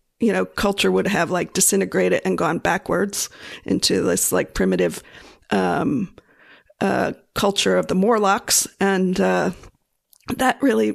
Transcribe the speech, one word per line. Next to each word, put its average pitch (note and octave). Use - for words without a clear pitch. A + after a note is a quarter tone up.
you A3
know, F#3
culture G3
would F#3
have, E3+
like, F3
disintegrated F#3
and F#3
gone E3+
backwards F3+
into -
this, -
like, -
primitive, F#2
um, F#3
uh, -
culture G3
of F3+
the -
Morlocks. G#3
And, F#3
uh, F#3
that C4
really, A3